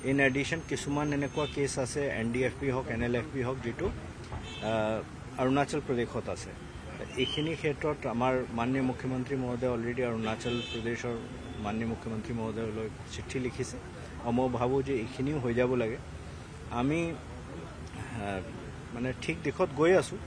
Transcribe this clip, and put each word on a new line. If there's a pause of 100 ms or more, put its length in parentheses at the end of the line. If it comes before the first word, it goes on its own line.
ইন
এডিশ্যন (100)
কিছুমান
এনেকুৱা (100)
কেছ
আছে,
এন
ডি
এফ
পি
হওক,
এন
এল
এফ (100)
পি
হওক,
যিটো,
আহ,
অৰুণাচল
প্ৰদেশত
আছে। (680)
এইখিনি
ক্ষেত্ৰত
আমাৰ (100)
মাননীয়
মুখ্যমন্ত্ৰী
মহোদয়
অলৰেডি
অৰুণাচল (120)
প্ৰদেশৰ (440)
মাননীয়
মুখ্যমন্ত্ৰী
মহোদয়লৈ (220)
চিঠি
লিখিছে। (460)
আৰু
মই
ভাবোঁ
যে
এইখিনিও
হৈ
যাব
লাগে। (760)
আমি,
আহ, (520)
মানে,
ঠিক
দিশত
গৈ
আছোঁ।